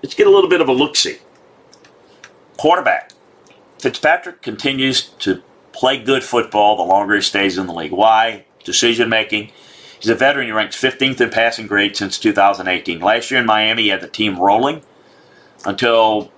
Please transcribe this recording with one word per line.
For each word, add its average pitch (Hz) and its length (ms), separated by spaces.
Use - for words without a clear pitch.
Let's - 120
get 196 120
a 196 40
little 196 200
bit 175 100
of 147 80
a 131 40
look-see. - 440
Quarterback. 156 540
Fitzpatrick 160 640
continues 131 600
to - 220
play 131 240
good 127 280
football 107 520
the 92 60
longer 98 320
he 101 80
stays 98 340
in 92 100
the 87 60
league. 82 200
Why? 110 520
Decision-making. 113 880
He's 107 100
a 117 40
veteran. 131 320
He 110 60
ranks 107 220
fifteenth 131 460
in 117 100
passing 113 380
grade 101 280
since 98 220
two 107 140
thousand 98 340
eighteen. 90 340
Last 110 300
year 131 80
in 120 80
Miami, 110 380
he 104 40
had 95 120
the - 80
team 101 320
rolling 120 420
until 110 720